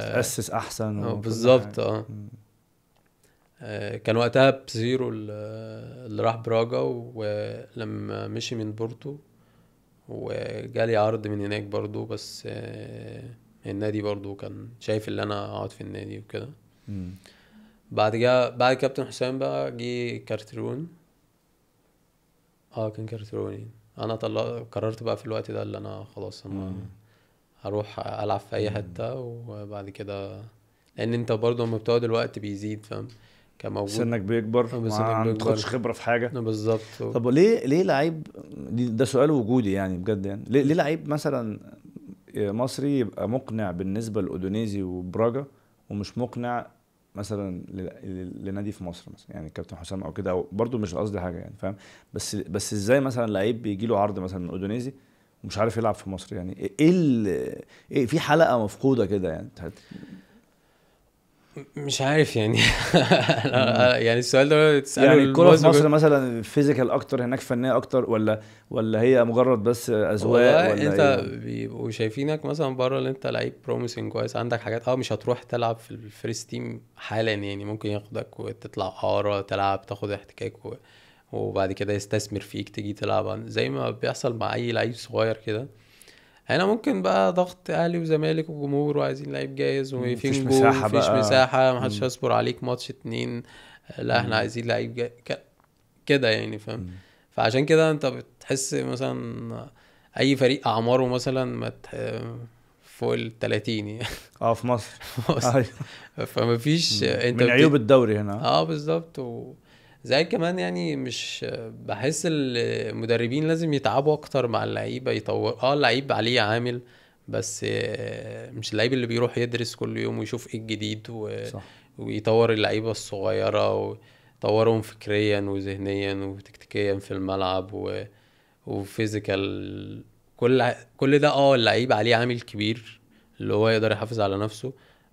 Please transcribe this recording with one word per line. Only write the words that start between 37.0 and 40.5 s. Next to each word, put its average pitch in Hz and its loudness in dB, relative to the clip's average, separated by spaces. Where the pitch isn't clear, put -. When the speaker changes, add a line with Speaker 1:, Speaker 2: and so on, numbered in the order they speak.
Speaker 1:
طب 120 2
ليه، 160 6
ليه 151 2
لعيب، 160 0
دي، 113 -2
ده 113 2
سؤال 139 4
وجودي 123 2
يعني 95 0
بجد 98 -2
يعني، 101 -8
ليه، 135 4